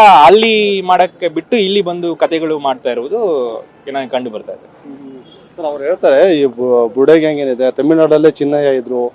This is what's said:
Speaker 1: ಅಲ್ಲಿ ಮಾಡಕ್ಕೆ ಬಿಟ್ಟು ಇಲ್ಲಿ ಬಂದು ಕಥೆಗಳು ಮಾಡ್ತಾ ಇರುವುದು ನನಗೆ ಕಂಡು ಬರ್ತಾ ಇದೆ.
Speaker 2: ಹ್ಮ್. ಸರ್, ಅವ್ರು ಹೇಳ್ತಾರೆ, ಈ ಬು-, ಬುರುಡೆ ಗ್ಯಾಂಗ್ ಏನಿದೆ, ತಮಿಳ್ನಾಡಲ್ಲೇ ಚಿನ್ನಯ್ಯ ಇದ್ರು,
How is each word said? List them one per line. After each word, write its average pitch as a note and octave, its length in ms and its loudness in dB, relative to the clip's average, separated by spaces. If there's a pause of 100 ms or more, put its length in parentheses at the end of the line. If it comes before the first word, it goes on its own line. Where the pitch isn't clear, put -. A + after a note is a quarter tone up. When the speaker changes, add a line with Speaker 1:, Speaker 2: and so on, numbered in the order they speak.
(260)
Speaker 1:
ಅಲ್ಲಿ G#3 540 2
ಮಾಡಕ್ಕೆ F3+ 480 -2
ಬಿಟ್ಟು D#3+ 280 -4
ಇಲ್ಲಿ G3+ 260 0
ಬಂದು E3+ 340 -6
ಕಥೆಗಳು D#3+ 420 -2
ಮಾಡ್ತಾ C3+ 320 -4
ಇರುವುದು C3 280 -6 (760)
ನನಗೆ C3+ 160 -8
ಕಂಡು B2 220 -8
ಬರ್ತಾ G#2 220 -14
ಇದೆ. - 360 -20
Speaker 2:
ಹ್ಮ್. C3+ 340 -20 (340)
ಸರ್, D3+ 100 -10
ಅವ್ರು D3 180 -8
ಹೇಳ್ತಾರೆ, E3 560 2
ಈ C#3 40 2
ಬು-, A#2+ 500 0
ಬುರುಡೆ D3 260 4
ಗ್ಯಾಂಗ್ D3+ 200 -2
ಏನಿದೆ, B2+ 300 -2
ತಮಿಳ್ನಾಡಲ್ಲೇ D#3 600 2
ಚಿನ್ನಯ್ಯ C#3+ 460 -2
ಇದ್ರು, B2 380 -6